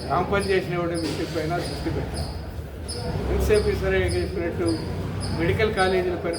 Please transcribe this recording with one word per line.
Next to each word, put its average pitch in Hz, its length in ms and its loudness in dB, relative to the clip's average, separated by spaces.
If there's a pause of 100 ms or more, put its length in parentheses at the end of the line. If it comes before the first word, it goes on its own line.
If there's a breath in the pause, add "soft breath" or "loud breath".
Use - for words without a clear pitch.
కాంపన్సేషన్ 190 680 2
ఇవ్వడం 170 260 -2
విషయం 156 260 -2 (100)
పైన 160 200 0
దృష్టి - 340 -4
పెట్టారు. - 380 -4 (1040)
ఎంతసేపు 208 360 4
ఈశ్వరయ్య 190 360 2
చెప్పినట్టు 170 760 0 (600)
మెడికల్ 190 360 2
కాలేజీల 185 400 4
పైన 165 240 -2